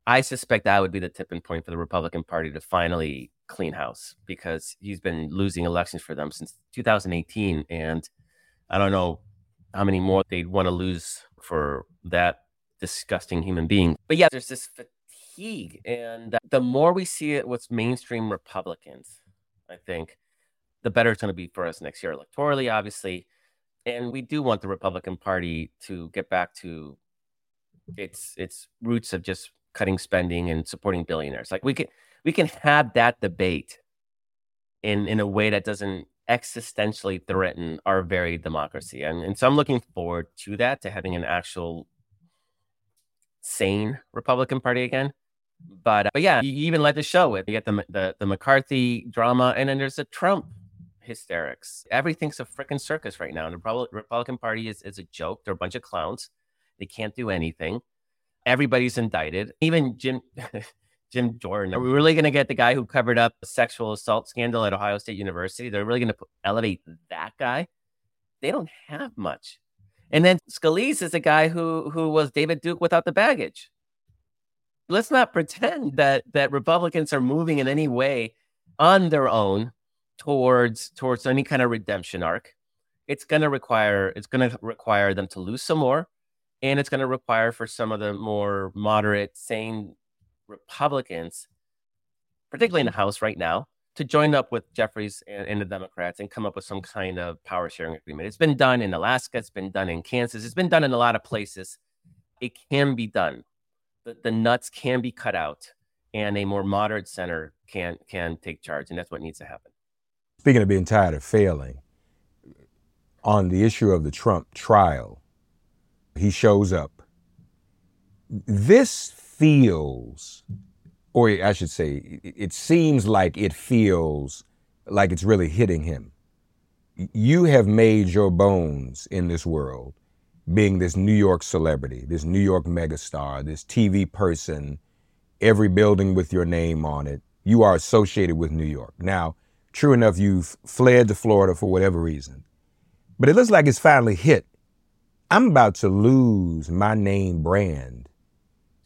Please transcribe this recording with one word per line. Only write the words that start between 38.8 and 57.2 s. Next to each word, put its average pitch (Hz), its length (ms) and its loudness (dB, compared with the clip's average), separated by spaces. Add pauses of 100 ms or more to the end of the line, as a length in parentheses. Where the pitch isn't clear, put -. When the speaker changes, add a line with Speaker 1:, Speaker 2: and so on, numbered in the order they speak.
Speaker 1:
And, 82 200 -6
and 101 140 -8
so 131 80 0
I'm 139 100 4
looking 139 280 0 (100)
forward 85 320 -6 (120)
to 101 200 -12
that, 123 240 -2
to - 80 -12
having 92 260 -8
an 85 80 -6
actual 85 600 -8 (1600)
sane 104 580 -4 (120)
Republican 131 500 -2
Party 123 220 -2
again. 135 280 -4 (720)
But, 104 240 2
uh, - 60 -4
but 151 100 0
yeah, 151 180 4
you, 135 100 -2
you 143 140 -4
even 160 160 0
let 147 140 2
the 147 80 -6
show 175 260 2
with, 95 180 -6
you 107 60 -4
get 110 120 -4
the, 104 220 -2
the, 92 300 -4
the 101 80 -6
McCarthy 123 840 0
drama, 123 440 2
and 135 140 -2
then 135 80 -2
there's 135 200 -6
the 147 80 -6
Trump 180 420 -2 (520)
hysterics. - 920 -12
Everything's 151 480 -4
a 127 60 -10
frickin' 139 360 -10
circus - 380 -10
right 71 140 -12
now. 80 160 -8
The 87 80 -12
Repub-, 113 340 -8
Republican 120 480 -8
Party 113 280 -6
is, 107 140 -14
is 98 160 -18
a 90 60 -16
joke. 82 420 -12
They're 98 80 -6
a 85 40 -14
bunch 90 180 -8
of 82 80 -12
clowns. 92 480 -10 (480)
They 98 80 -14
can't 107 280 -12
do 117 140 -8